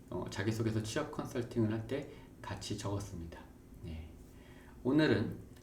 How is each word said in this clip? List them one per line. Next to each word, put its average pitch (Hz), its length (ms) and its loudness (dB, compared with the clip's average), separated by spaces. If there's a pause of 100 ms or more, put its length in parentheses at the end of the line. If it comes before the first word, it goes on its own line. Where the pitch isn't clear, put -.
어, 90 200 -4
자기소개서 107 540 2
취업 151 280 -2
컨설팅을 120 600 0
할 110 160 -2
때 147 220 -2 (320)
같이 - 360 -4
적었습니다. 90 640 -4 (440)
네. 80 260 -8 (720)
오늘은 131 520 6 (280)